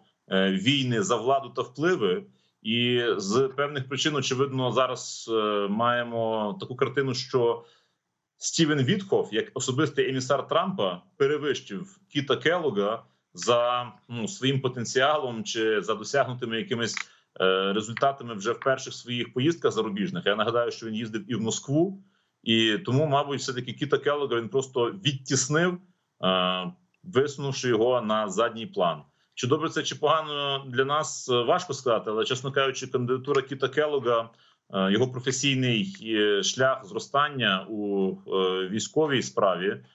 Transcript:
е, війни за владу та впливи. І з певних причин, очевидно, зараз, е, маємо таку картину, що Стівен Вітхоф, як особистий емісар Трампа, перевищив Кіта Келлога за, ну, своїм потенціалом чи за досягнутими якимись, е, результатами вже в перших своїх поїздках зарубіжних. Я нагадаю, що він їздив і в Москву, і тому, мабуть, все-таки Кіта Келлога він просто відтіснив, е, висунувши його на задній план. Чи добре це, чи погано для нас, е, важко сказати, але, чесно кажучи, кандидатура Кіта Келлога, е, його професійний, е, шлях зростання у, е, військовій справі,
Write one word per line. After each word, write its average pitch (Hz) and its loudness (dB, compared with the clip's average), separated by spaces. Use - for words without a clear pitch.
е, 95 4
війни 120 2
за 113 2
владу - 0
та - -4
впливи. 131 0
І 120 2
з 110 2
певних 143 -2
причин, 147 0
очевидно, 131 0
зараз, 123 0
е, 104 2
маємо 113 0
таку 127 -10
картину, 135 0
що 117 0
Стівен 151 2
Вітхоф, 120 0
як 107 -2
особистий 135 0
емісар 131 0
Трампа, 147 0
перевищив 139 -2
Кіта 135 0
Келлога 120 0
за, 120 2
ну, 117 -4
своїм 131 0
потенціалом 127 0
чи 110 0
за 104 0
досягнутими 120 -2
якимись, 110 -4
е, 95 2
результатами 117 -2
вже 104 -4
в - -4
перших 131 -2
своїх 120 -8
поїздках 139 2
зарубіжних. 98 -2
Я 101 2
нагадаю, 113 0
що - -10
він 110 -6
їздив 110 -6
і 113 -2
в 104 -2
Москву, 190 0
і 113 4
тому, 127 2
мабуть, 143 0
все-таки 127 -6
Кіта 147 0
Келлога 143 0
він 110 -6
просто 131 0
відтіснив, 151 0
е, 92 0
висунувши 131 -2
його 120 4
на 107 0
задній 110 -2
план. 85 0
Чи - -4
добре 151 2
це, 143 -4
чи 151 -6
погано 143 0
для 127 0
нас, 147 -2
е, 120 4
важко 160 2
сказати, 117 0
але, 107 0
чесно 127 -4
кажучи, 135 0
кандидатура 131 0
Кіта 135 -4
Келлога, 123 0
е, 95 2
його 123 2
професійний, 123 0
е, 104 2
шлях 131 0
зростання 110 0
у, 101 0
е, 92 0
військовій 127 0
справі, 98 0